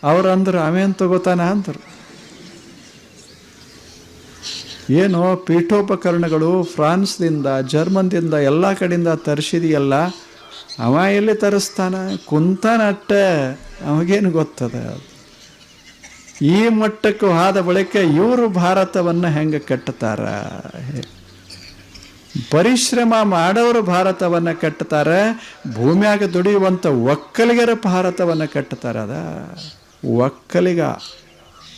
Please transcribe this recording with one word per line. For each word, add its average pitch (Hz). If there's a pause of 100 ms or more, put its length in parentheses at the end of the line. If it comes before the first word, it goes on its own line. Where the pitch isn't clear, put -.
ಅವ್ರು 175
ಅಂದ್ರು, 185
"ಅವೇನು 180
ತಗೋತಾನ?" 180
ಅಂದ್ರು. 180 (3000)
"ಏನೋ 180
ಪೀಠೋಪಕರಣಗಳು 175
ಫ್ರಾನ್ಸ್ದಿಂದ, 165 (200)
ಜರ್ಮನ್ದಿಂದ 170
ಎಲ್ಲ 156
ಕಡೆಯಿಂದ 175
ತರಿಸಿದೆಯಲ್ಲ, 156 (840)
ಅವ 123 (160)
ಎಲ್ಲಿ 208
ತರಿಸ್ತಾನ? 202 (300)
ಕುಂತಾನ 185
ಅಟ್ಟೆ, 190 (340)
ಅವಾಗೇನು 175
ಗೊತ್ತದ?" 123 (1400)
ಈ 185
ಮಟ್ಟಕ್ಕೂ 214
ಆದ 190
ಬಳಿಕ 185
ಇವರು 208
ಭಾರತವನ್ನ 180
ಹೆಂಗೆ 151
ಕಟ್ಟುತ್ತಾರ? 123 (2250)
ಪರಿಶ್ರಮ 233 (100)
ಮಾಡೋರು 208
ಭಾರತವನ್ನ 180
ಕಟ್ತಾರೆ, 160 (540)
ಭೂಮ್ಯಾಗ 190
ದುಡಿಯುವಂಥ 190
ಒಕ್ಕಲಿಗರ 156 (160)
ಭಾರತವನ್ನ 180
ಕಟ್ತಾರೆ. 131
ಅದ 110 (880)
ಒಕ್ಕಲಿಗ. 160 (960)